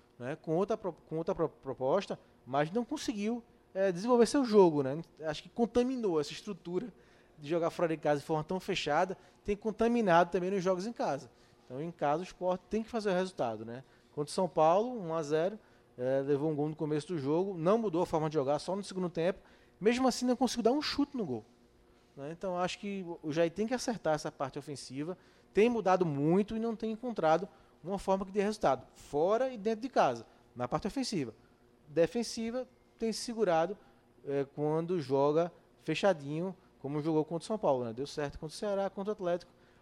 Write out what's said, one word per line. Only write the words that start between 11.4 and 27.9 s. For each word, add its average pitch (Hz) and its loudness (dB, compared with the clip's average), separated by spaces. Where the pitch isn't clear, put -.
Então, 131 -10
em 170 -6
casa, 151 0
o 185 -8
Sport 180 -4
tem 220 -2
que 220 -18
fazer 214 -2
o 185 2
resultado, 143 -2
né? 120 -12
Contra 147 -4
o - -12
São 190 0
Paulo, 190 4
um 160 -4
a 165 -2
zero, 160 0
é, 131 0
levou 143 2
um 151 -2
gol 147 0
no 156 -6
começo 151 -2
do 180 -4
jogo, 165 0
não 175 4
mudou 185 0
a 175 0
forma 160 0
de 151 -4
jogar, 143 2
só 175 -6
no 202 -4
segundo 185 -4
tempo. 170 -2
Mesmo 240 4
assim, 247 0
não 247 2
conseguiu 240 0
dar 196 4
um 294 0
chute - -2
no 220 -4
gol, 117 -6
né? 139 -10
Então, 175 -6
acho 180 -2
que 196 -8
o 160 -4
Jair 165 2
tem 208 -2
que 254 -4
acertar 214 -2
essa 151 -4
parte 135 -6
ofensiva, 147 -8
tem 208 6
mudado 185 2
muito 165 2
e 220 -4
não 226 -2
tem 220 -6
encontrado 190 2
uma 185 -6